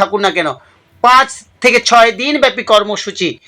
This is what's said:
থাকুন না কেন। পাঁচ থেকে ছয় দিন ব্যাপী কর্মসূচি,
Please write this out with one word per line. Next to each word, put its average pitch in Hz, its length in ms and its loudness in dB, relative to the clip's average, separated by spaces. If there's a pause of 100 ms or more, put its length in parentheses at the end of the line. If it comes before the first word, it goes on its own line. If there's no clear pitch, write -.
থাকুন 196 260 -2
না 180 100 0
কেন। 165 120 -2 (560)
পাঁচ 254 240 4 (340)
থেকে 247 160 2 (100)
ছয় 233 220 4 (100)
দিন 285 220 -4
ব্যাপী 247 200 -2 (100)
কর্মসূচি, 208 560 -2 (200)